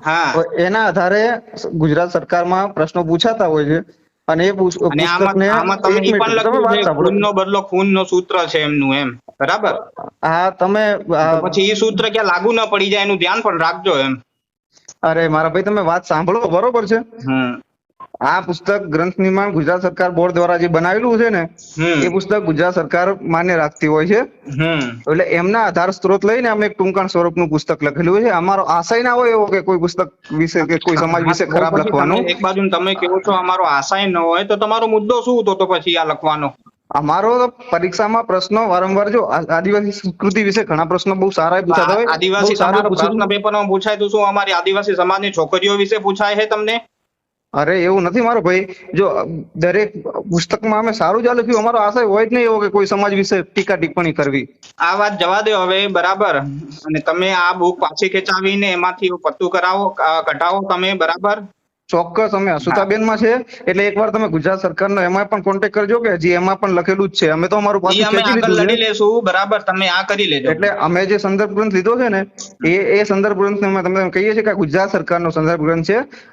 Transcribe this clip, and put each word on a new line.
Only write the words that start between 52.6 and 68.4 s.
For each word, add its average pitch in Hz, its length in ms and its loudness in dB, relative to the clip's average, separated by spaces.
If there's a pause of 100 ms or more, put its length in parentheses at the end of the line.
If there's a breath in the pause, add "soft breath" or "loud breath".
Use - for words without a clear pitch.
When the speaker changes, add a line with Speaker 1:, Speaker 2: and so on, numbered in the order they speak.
Speaker 2:
કોઈ 196 160 2
સમાજ 202 280 0
વિશે 196 280 0
ટીકા 190 340 -2
ટિપ્પણી 165 380 -2
કરવી. 139 340 -2 (300)
Speaker 1:
આ 175 180 0
વાત 208 240 0
જવા 180 220 2
દો 214 180 2
હવે, 185 280 0
બરાબર? 180 500 0 (480)
અને 156 140 -2
તમે 180 340 0
આ 180 200 2
બુક 180 260 0
પાછી 170 300 -2
ખેંચાવીને 190 640 -2
એમાંથી 180 380 -2 (140)
પત્તું 180 260 -2
કરાવો, 185 380 0
અ, 160 340 0
કઢાવો 170 480 -2
તમે, 185 240 0
બરાબર? 185 480 -2 (480)
Speaker 2:
ચોક્કસ, 175 440 0
અમે 196 180 0
અસુતાબેનમાં 196 640 0
છે, 240 280 0 (220 loud breath)
એટલે 190 200 0
એકવાર 208 220 0
તમે 220 180 0
ગુજરાત 180 340 -2
સરકારનો 190 400 -2
એમાં 190 280 0
પણ 208 120 -2
કોન્ટેક્ટ 196 320 -2
કરજો 214 260 0
કે 226 140 0
હજી 170 160 0
એમાં 185 300 0
પણ 202 100 -2
લખેલું 190 400 0
જ - 20 -18
છે. - 180 2
અમે 165 180 0
તો 208 100 0
અમારું 202 240 0
Speaker 1:
ઈ - 20 -12
Speaker 2:
પાછું 202 220 2
Speaker 1:
અમે 214 120 2
Speaker 2:
ખેંચી 220 140 2
Speaker 1:
આગળ 226 100 2